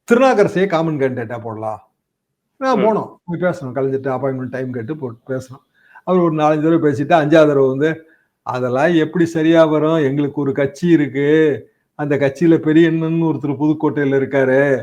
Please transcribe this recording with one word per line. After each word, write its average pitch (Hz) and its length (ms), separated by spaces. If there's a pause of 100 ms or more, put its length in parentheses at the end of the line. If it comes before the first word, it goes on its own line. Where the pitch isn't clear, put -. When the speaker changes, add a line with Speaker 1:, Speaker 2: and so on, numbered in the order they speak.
Speaker 1:
திருநாகரசையே 208 600
காமன் 160 320
கேண்டிடேட்டா 120 420
போடலாம்." 110 400 (800)
நான் 262 180
Speaker 2:
ம். 190 40
Speaker 1:
போனோம், 208 260 (160)
போய் 170 160
பேசணும், 147 340
கலைஞர்கிட்ட 135 360
அப்பாயின்மெண்ட் 127 380
டைம் 131 220
கேட்டு 123 260
போட்டு 127 360
பேசணும். 131 300 (400)
அவர் 185 180
ஒரு 165 140
நாலஞ்சு 151 260
தடவை 165 200
பேசிட்டு 151 340
அஞ்சாவது 151 320
தடவை 139 200
வந்து, 139 220 (560)
"அதெல்லாம் 127 480
எப்படி 160 320
சரியா 165 400
வரும்? 156 380
எங்களுக்கு 139 380
ஒரு 135 100
கட்சி 143 360
இருக்கு, 143 400 (680)
அந்த 143 220
கட்சியில 160 400
பெரியண்ணன்னு 160 720
ஒருத்தர் 139 300
புதுக்கோட்டையில 147 600
இருக்காரு, 135 420 (220)